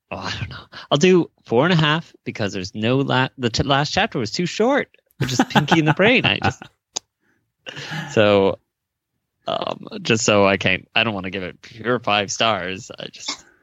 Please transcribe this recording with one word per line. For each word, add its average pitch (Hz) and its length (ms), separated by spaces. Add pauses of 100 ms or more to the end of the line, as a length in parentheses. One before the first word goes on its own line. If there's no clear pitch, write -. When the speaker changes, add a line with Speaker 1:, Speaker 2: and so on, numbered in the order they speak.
Speaker 1:
oh, 98 80
I 92 220
don't - 100
know. - 140 (260)
I'll 143 80
do 180 320 (160)
four 120 200
and 185 80
a - 20
half 156 380 (100)
because 104 300
there's 95 200
no 117 260
la-, 131 280 (100)
the 123 120
t-, 147 140
last 139 280
chapter 190 260
was 110 140
too 180 140
short, 240 440 (280)
which 131 160
is 123 160
Pinky 165 300
in 151 60
the 151 80
Brain. 220 320
I - 160
just, - 220
Speaker 2:
<laughs> - 1500
Speaker 1:
so, 101 480 (880)
um, - 400 (140)
just 113 240
so 104 200
I 98 120
can't, 92 380
I 113 80
don't 113 100
wanna 95 160
give 92 140
it - 180
pure 113 380
five 104 320
stars. 95 640
I - 100
just. - 380 (180)